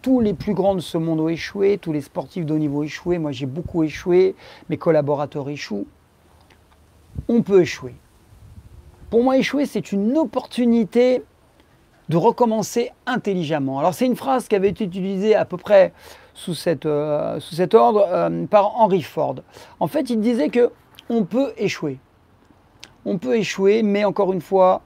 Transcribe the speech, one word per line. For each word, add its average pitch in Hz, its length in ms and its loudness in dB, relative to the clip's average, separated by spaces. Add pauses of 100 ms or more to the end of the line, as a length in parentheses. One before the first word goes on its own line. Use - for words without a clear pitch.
Tous 254 160 2
les 208 160 2
plus - 180 -4
grands 190 220 0
de 180 60 -2
ce - 180 -6
monde 160 220 -2
ont 160 80 0
échoué, 196 500 -2
tous 165 140 -6
les 147 80 -2
sportifs 165 440 -8
de 151 80 -4
haut 156 60 0
niveau 147 220 -2
ont - 20 -4
échoué, 175 360 -6
moi 151 120 -4
j'ai 131 160 -8
beaucoup 160 380 -4
échoué, 180 500 2 (340)
mes - 100 -4
collaborateurs 147 720 -2
échouent. 147 380 -10 (1400)
On 233 140 2
peut 196 180 4
échouer. 127 340 -4 (1160)
Pour 233 120 4
moi, 262 160 4
échouer, 277 260 0
c'est - 280 -6
une 214 260 0
opportunité 240 1040 2 (840)
de 156 80 0
recommencer 226 760 0 (160)
intelligemment. 156 720 -2
Alors, 165 160 0
c'est 254 120 0
une 233 100 0
phrase 254 320 -2
qui 208 80 2
avait 196 140 2
été - 120 -8
utilisée 196 540 0
à 185 80 0
peu 180 120 -8
près 190 360 4 (420)
sous - 200 -8
cette, 156 320 -4
euh, 147 520 -2
sous - 160 -14
cet 180 200 0
ordre, 226 340 6
euh, 170 380 -2
par 208 300 2
Henry 196 260 4
Ford. 139 340 -6 (420)
En 180 80 -2
fait, 277 240 -4
il 226 80 0
disait 240 300 0
que 240 240 2 (380)
on 233 140 2
peut 240 320 -2
échouer. 151 440 -6 (1040)
On 202 100 -2
peut 247 200 -2
échouer, 196 460 2
mais 208 220 0
encore 190 260 0
une 185 120 -4
fois, 185 440 2